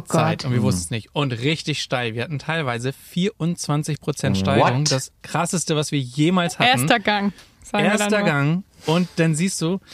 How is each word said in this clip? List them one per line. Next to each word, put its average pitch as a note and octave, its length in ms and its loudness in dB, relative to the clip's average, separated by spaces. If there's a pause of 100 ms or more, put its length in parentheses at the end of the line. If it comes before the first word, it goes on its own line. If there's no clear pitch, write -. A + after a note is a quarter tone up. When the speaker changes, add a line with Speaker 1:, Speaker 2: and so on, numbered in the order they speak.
Speaker 1:
Gott. - 80 -8
Speaker 2:
Zeit. D#3+ 380 0
Und B2+ 60 0
wir A#2+ 80 2
Speaker 3:
Mhm. - 40 2
Speaker 2:
wussten F#2 200 2
es - 60 -10
nicht. A2+ 240 -8
Und C#3+ 180 -2
richtig C#3+ 500 -2
steil. A#2+ 320 -4
Wir A#2+ 100 -4
hatten D3+ 140 -6
teilweise C3 560 -4
vierundzwanzig D#3+ 1040 -4
Prozent - 360 -2
Speaker 3:
What? F#2+ 40 0
Speaker 2:
Steigung. B2+ 440 4
Das C3+ 280 0 (100)
Krasseste, E3 540 -2
was D3+ 160 -2
wir D3+ 80 0
jemals D#3 580 0
hatten. A#3+ 120 4 (100)
Speaker 4:
Erster B3 180 4
Gang, G3+ 340 0 (300)
sagen - 220 -2
wir F#3+ 60 2
dann G#3 100 2
Speaker 2:
Erster G#3 200 2
Speaker 4:
nur. G3+ 60 2
Speaker 2:
Gang. D3+ 380 2 (220)
Und E3+ 300 2
dann E3 180 2
siehst F3+ 260 -2
du, E3+ 200 -2 (140)